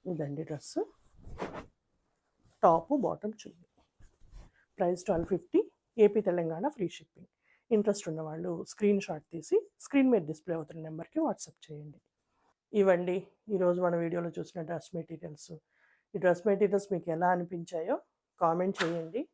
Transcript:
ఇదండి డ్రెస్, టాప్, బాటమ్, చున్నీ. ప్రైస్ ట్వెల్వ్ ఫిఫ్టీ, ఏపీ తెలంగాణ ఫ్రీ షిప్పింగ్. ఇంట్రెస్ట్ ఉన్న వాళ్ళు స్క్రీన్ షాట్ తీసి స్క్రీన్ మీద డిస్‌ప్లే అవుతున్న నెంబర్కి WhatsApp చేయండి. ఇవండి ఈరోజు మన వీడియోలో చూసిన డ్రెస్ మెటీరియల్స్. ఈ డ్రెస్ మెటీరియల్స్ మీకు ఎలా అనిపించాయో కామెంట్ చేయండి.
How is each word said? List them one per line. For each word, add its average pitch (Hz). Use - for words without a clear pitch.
ఇదండి 151
డ్రెస్, -
టాప్, 165
బాటమ్, 208
చున్నీ. -
ప్రైస్ 180
ట్వెల్వ్ 170
ఫిఫ్టీ, 196
ఏపీ 208
తెలంగాణ 175
ఫ్రీ 196
షిప్పింగ్. -
ఇంట్రెస్ట్ 208
ఉన్న 160
వాళ్ళు 160
స్క్రీన్ 202
షాట్ 160
తీసి 170
స్క్రీన్ 269
మీద 208
డిస్‌ప్లే 160
అవుతున్న 160
నెంబర్కి 160
WhatsApp 214
చేయండి. 151
ఇవండి 180
ఈరోజు 180
మన 175
వీడియోలో 170
చూసిన 175
డ్రెస్ 160
మెటీరియల్స్. 160
ఈ 196
డ్రెస్ 175
మెటీరియల్స్ 196
మీకు 175
ఎలా 170
అనిపించాయో 175
కామెంట్ 180
చేయండి. 170